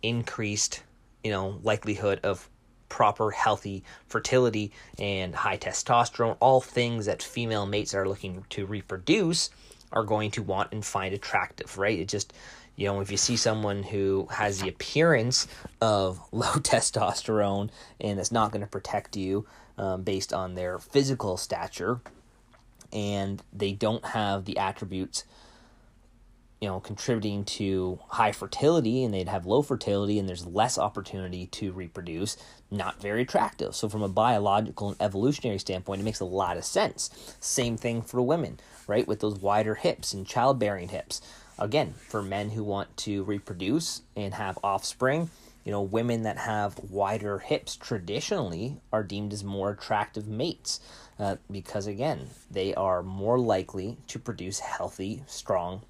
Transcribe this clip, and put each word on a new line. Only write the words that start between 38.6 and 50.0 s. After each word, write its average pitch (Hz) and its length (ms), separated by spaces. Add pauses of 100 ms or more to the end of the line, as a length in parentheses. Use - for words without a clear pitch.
right? 107 180
With 101 140
those 104 180
wider 104 380
hips - 360
and 95 140
childbearing 110 640
hips. 78 320 (360)
Again, 110 380
for - 280
men 101 280
who 110 140
want 98 340
to 101 240
reproduce 101 800 (140)
and 101 180
have 98 300
offspring, 131 640 (380)
you 104 40
know, 101 100
women 113 400
that 110 160
have 107 400
wider 101 640
hips - 360
traditionally 110 1040 (100)
are 110 120
deemed 101 320
as 101 100
more 98 240
attractive 104 580